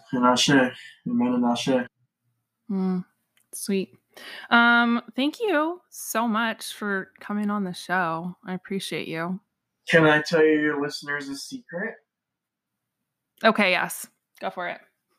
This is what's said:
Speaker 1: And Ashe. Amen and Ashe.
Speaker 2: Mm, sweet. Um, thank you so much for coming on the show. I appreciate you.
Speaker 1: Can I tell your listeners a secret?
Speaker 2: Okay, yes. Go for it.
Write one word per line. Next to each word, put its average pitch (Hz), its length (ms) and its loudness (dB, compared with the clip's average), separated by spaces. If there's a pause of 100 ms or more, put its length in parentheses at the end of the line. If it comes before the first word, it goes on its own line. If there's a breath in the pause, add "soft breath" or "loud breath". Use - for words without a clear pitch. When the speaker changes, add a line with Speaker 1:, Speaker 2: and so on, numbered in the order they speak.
(120)
Speaker 1:
And 123 140 2
Ashe. 123 240 4
Amen 127 240 4 (340 loud breath)
and 123 380 0
Ashe. - 240 0 (1000)
Speaker 2:
Mm, 185 340 0 (480)
sweet. - 420 -6 (540 loud breath)
Um, 233 520 4 (140)
thank 285 240 -2
you 349 500 0
so - 380 -4
much 226 460 -2
for 196 460 -6
coming 208 300 -4
on 208 140 -2
the 180 100 -6
show. 175 600 -4 (100)
I 185 80 -8
appreciate 185 540 -6
you. 170 320 -6 (500)
Speaker 1:
Can 160 160 6
I 151 160 4
tell 156 220 2
your 151 380 2
listeners 143 480 -8
a 139 60 -10
secret? 165 600 -12 (1500)
Speaker 2:
Okay, 214 280 4
yes. - 360 -2 (320)
Go 190 100 -6
for 175 180 -8
it. - 120 -8 (400)